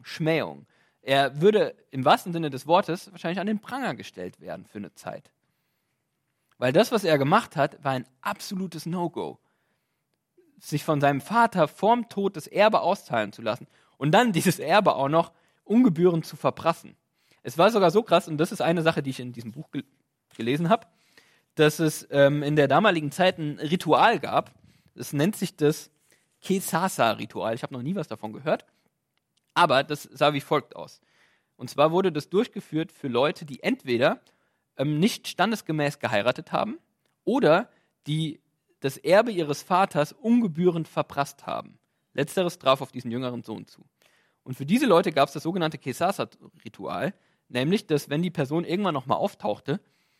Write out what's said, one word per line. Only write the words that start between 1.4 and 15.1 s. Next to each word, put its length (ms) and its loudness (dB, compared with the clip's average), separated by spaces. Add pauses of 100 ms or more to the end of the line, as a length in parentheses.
würde 340 2 (160)
im 140 -6
wahrsten 300 2
Sinne 160 -4
des 160 -12
Wortes 440 0
wahrscheinlich 300 -8
an 60 -6
den 140 -4
Pranger 340 -8
gestellt 440 -14
werden 280 -14
für 120 -18
eine 140 -14
Zeit. 400 -16 (1300)
Weil 160 0
das, 180 4
was 120 -2
er 120 4
gemacht 400 0
hat, 260 -2
war 100 -4
ein 140 -6 (140)
absolutes 640 -10
No-Go. 540 -6 (1200)
Sich 260 -6
von 160 0
seinem 200 2
Vater 480 2
vorm 400 0
Tod 280 -4
das 100 -12
Erbe 340 4
auszahlen 520 -2
zu 100 -18
lassen 240 -4 (300)
und 160 -2
dann 200 6
dieses 260 0
Erbe 360 2
auch 140 -2
noch 240 0 (320)